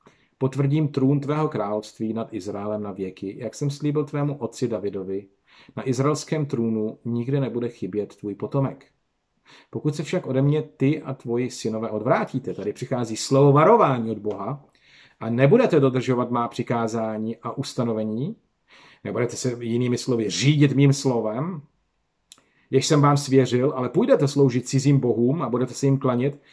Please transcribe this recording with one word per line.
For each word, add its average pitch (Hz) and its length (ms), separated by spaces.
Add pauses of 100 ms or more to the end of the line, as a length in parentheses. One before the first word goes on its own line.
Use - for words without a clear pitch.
(380)
potvrdím 139 500
trůn 139 320
tvého 151 280
království 107 640
nad 110 220
Izraelem 104 480
na 101 100
věky, 95 460
jak 110 160
jsem 143 160
slíbil 147 340
tvému 143 340
otci 117 300
Davidovi. 98 580 (500)
Na 113 120
izraelském 143 580
trůnu 113 580
nikdy 120 360
nebude 120 280
chybět 101 480
tvůj 101 180
potomek. 135 520 (840)
Pokud 143 260
se 170 60
však 180 240
ode 131 160
mě 147 200
ty 147 400
a 135 120
tvoji 120 360
synové 110 400
odvrátíte,“ 107 640
tady 101 180
přichází 120 440
slovo 139 360
varování 147 580
od 107 80
Boha, 104 460 (560)
„a 113 100
nebudete 151 500
dodržovat 123 500
má 120 180
přikázání 113 880
a - 160
ustanovení,“ 117 840 (680)
nebudete 110 320
se, 123 240
jinými 120 380
slovy, 113 320
řídit 139 420
mým 139 200
slovem, 131 720 (1080)
„jež 135 160
jsem 147 140
vám 143 160
svěřil, 127 600
ale 123 120
půjdete 214 400
sloužit 131 400
cizím 135 320
bohům 123 420
a 120 60
budete 123 260
se - 120
jim 135 120
klanět, 131 420 (120)